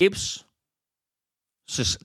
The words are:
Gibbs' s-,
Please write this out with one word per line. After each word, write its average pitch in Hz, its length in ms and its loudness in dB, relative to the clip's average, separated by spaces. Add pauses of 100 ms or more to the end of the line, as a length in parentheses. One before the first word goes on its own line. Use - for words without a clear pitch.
Gibbs' - 420 2 (1300)
s-, - 360 -2